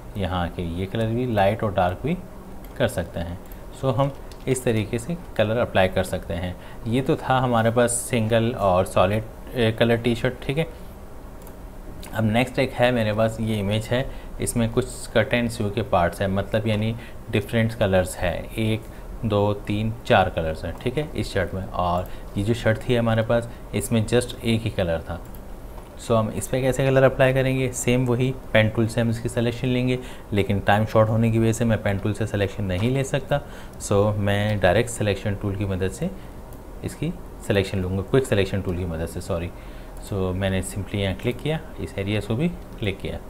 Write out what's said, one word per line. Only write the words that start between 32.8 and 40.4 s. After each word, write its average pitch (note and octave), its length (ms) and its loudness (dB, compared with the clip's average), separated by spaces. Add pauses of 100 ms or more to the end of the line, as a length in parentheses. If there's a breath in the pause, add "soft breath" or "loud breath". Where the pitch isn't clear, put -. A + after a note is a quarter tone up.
ले C3+ 140 2
सकता, C#3+ 360 -2 (420 loud breath)
so G#2 320 4
मैं G2+ 460 2
direct G2 300 4
selection G2+ 440 0
tool G2 220 -2
की G#2 80 -2
मदद F#2+ 240 0
से E3 220 -4 (720 loud breath)
इसकी - 280 -4 (340)
selection G2 320 2
लूँगा, F#2 240 0
Quick C3 240 2
selection G2 360 2
tool F#2 140 -2
की F#2 80 -2
मदद E2 220 -4
से, F2 140 -6
sorry। F2 300 -4 (580 loud breath)
So - 40 -6
मैंने F#2+ 500 0